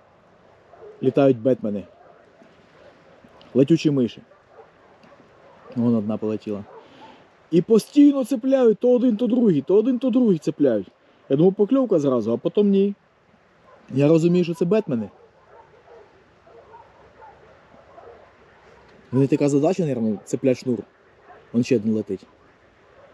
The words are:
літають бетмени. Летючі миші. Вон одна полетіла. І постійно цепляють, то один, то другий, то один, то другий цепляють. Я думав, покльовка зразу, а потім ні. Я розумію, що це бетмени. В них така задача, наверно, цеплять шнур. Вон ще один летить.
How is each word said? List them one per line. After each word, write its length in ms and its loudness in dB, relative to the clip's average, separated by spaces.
літають 380 2
бетмени. 420 -4
Летючі 380 2
миші. 300 -4
Вон 200 0
одна 220 -4
полетіла. 460 -8
І 100 2
постійно 640 2
цепляють, 540 0
то 120 2
один, 260 2
то 100 -2
другий, 340 2
то 140 0
один, 240 0
то 100 -2
другий 280 2
цепляють. 500 -2
Я 60 0
думав, 180 4
покльовка 460 0
зразу, 340 -2
а 40 -2
потім 320 -2
ні. 260 0
Я 180 0
розумію, 360 2
що 100 -6
це 120 -4
бетмени. 440 -4
В 80 -2
них 100 0
така 200 0
задача, 340 0
наверно, 420 -4
цеплять 320 -2
шнур. 220 -6
Вон 100 0
ще 120 0
один 180 -2
летить. 320 -8